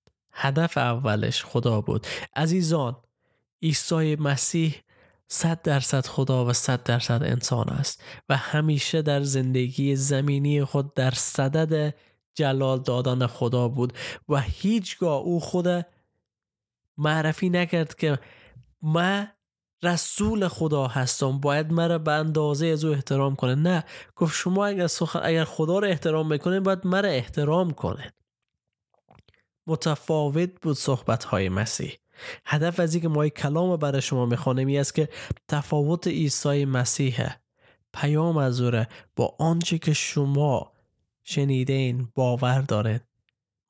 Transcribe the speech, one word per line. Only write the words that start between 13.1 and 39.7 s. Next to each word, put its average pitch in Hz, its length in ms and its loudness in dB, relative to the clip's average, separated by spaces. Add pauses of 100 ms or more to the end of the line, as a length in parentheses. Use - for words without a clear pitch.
خدا 123 420 0
بود 127 240 -2 (360)
و 113 120 2
هیچگاه 180 800 -2
او 175 200 0
خود 175 460 -2 (1080)
معرفی 156 540 0
نکرد 175 440 0
که 147 240 0 (640)
"من 180 500 0 (500)
رسول 190 680 2
خدا 151 380 0
هستم، 131 520 0
باید 147 340 0
مرا 170 260 2
به 156 140 0
اندازه 151 540 0
از 156 180 0
او 156 80 2
احترام 139 440 0
کنه". 127 180 0
نه، 160 300 2 (320)
گفت: 165 200 0
"شما 190 300 0
اگر 196 200 0
سخن، 165 360 -2
اگر 165 220 2
خدا 160 340 0
رو 208 100 0
احترام 156 440 0
می‌کنین، 180 300 0
باید 190 240 0
مرا 190 220 2
احترام 156 600 0
کنین." - 400 -6 (1600)
متفاوت 156 960 0
بود 156 160 0
صحبت‌های 110 720 0
مسیح. 95 500 -2 (480)
هدف 170 340 0
از 165 140 2
اینکه 165 140 0
ما 151 140 2
این 151 80 2
کلام 160 400 0
رو 180 60 0
برای 139 260 0
شما 127 240 0
می‌خوانیم 127 420 0
این 139 120 2
است 139 140 -2
که 151 140 0 (400)
تفاوت 151 580 0
عیسی 143 580 0
مسیح، 127 540 0 (760)
پیام 156 440 2
از 127 240 0
او 123 100 2
را 117 160 2 (300)
با - 220 0
آنچه 165 400 0